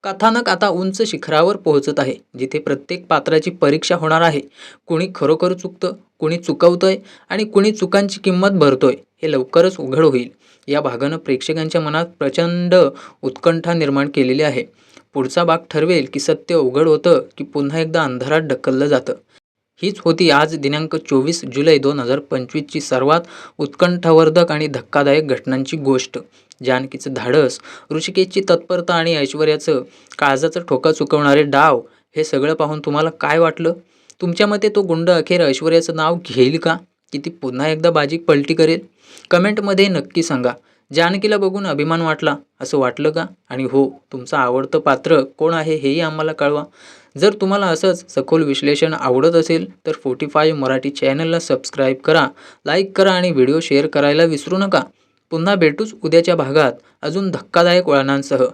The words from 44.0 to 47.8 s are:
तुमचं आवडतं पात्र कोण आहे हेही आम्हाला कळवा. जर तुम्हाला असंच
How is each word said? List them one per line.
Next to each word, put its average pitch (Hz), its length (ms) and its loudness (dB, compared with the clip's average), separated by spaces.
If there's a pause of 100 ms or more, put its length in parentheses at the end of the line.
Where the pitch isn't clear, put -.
तुमचं 131 260 -6
आवडतं 135 420 0
पात्र 143 420 2
कोण 160 320 -2
आहे 156 220 -2
हेही 139 240 -2
आम्हाला 156 340 -4
कळवा. 147 300 -2 (540)
जर 196 160 2
तुम्हाला 202 320 0
असंच 180 440 0